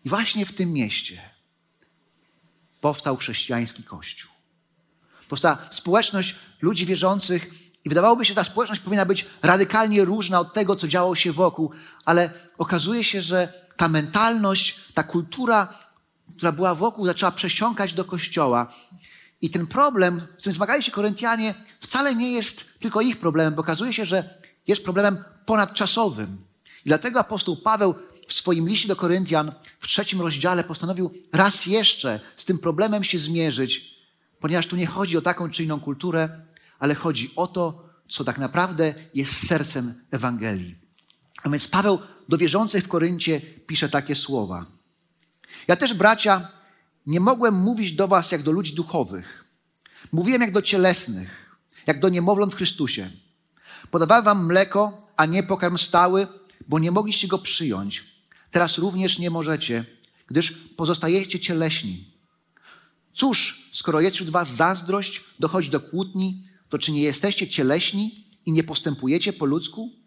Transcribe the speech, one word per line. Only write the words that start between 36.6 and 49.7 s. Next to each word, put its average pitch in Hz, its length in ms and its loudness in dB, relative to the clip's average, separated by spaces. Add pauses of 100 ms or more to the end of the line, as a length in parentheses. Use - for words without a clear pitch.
ale 147 160 2
chodzi 143 420 -4
o 175 100 0
to, 175 420 -6 (200)
co - 160 -6
tak 123 140 -4
naprawdę 156 560 0 (200)
jest 139 320 0
sercem 143 480 -2 (160)
Ewangelii. 110 640 -4 (680)
A - 60 -4
więc 190 200 -2
Paweł 196 300 2 (300)
do 165 100 2
wierzących 175 460 2
w - 40 -10
Koryncie 165 520 0
pisze - 480 -6
takie 143 260 -2
słowa. 98 520 -4 (1040)
„Ja 175 80 4
też, 247 180 0
bracia, 196 540 4 (580)
nie 156 140 2
mogłem 233 340 4
mówić 196 380 2
do 185 160 2
was 180 240 2
jak 156 100 -4
do 147 80 0
ludzi 160 240 0
duchowych. 117 680 -6 (680)